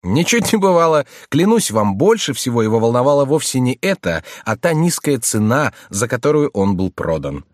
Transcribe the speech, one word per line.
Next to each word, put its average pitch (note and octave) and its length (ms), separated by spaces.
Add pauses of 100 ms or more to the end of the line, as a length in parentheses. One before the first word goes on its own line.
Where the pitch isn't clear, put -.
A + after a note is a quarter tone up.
Ничуть E3 500
не A3 80
бывало. E3+ 460 (240)
Клянусь F#3+ 420
вам, G#2 240
больше E3+ 380
всего A#2 280
его A2 200
волновала B2+ 420
вовсе C3+ 380
не B2+ 200
это, F2+ 440 (180)
а A2 140
та E3+ 160
низкая D#3 440
цена, A#2 540 (180)
за A2 200
которую D3 400
он G2 260
был F#2 160
продан. C#2+ 640